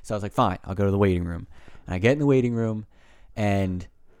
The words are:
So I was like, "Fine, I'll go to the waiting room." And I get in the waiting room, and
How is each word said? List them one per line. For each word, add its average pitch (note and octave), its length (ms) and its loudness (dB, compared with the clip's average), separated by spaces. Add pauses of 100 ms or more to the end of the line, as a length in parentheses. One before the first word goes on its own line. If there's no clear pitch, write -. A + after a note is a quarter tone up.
So - 100 -8
I G#2+ 40 -4
was G2 60 -6
like, G2+ 100 -10
"Fine, G2+ 300 0
I'll F#2+ 120 -8
go G2+ 100 2
to G2 60 4
the G2+ 60 2
waiting F#2 280 4
room." E2+ 220 -10 (400)
And F2+ 80 -6
I F#2 40 -4
get A2+ 140 4
in D3 60 0
the D3 60 0
waiting C3 280 4
room, A2 320 -4 (500)
and F#2+ 500 0 (340)